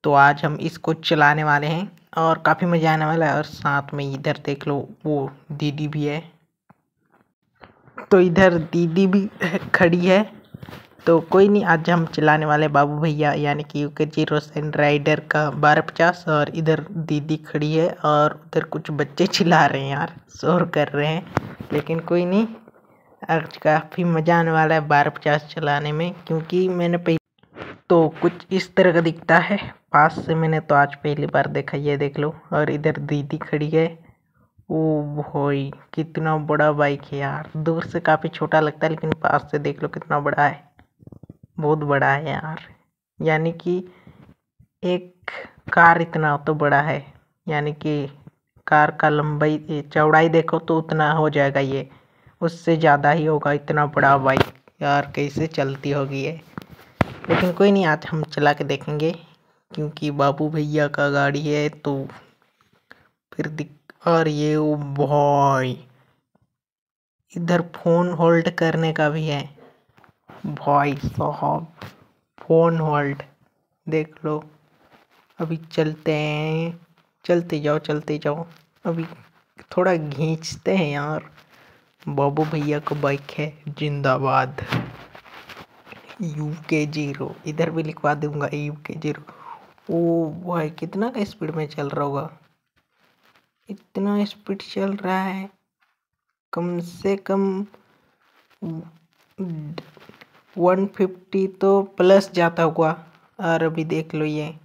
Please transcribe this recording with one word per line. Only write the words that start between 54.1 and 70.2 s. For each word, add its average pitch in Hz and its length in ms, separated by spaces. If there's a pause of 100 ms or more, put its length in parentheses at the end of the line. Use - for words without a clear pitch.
बाइक 131 360 (280)
यार, 143 340
कैसे 147 340
चलती 139 420
होगी 139 320
ये। 156 160 (880)
लेकिन 175 240
कोई 196 180
नहीं, 196 140
आज 156 200
हम 156 200
चला 147 280
के 147 100
देखेंगे, 147 480 (600)
क्योंकि 151 420
बाबू 143 360
भैया 151 400
का 143 220
गाड़ी 143 360
है, 147 220
तो 139 380 (1200)
फिर - 180
दिक-, - 580
और 165 200
ये, 151 280
ओ 151 200
भाई, 143 1040 (1500)
इधर 170 280 (140)
फ़ोन 175 380
होल्ड 170 380
करने 160 420
का 151 160
भी 156 180
है 143 220 (960)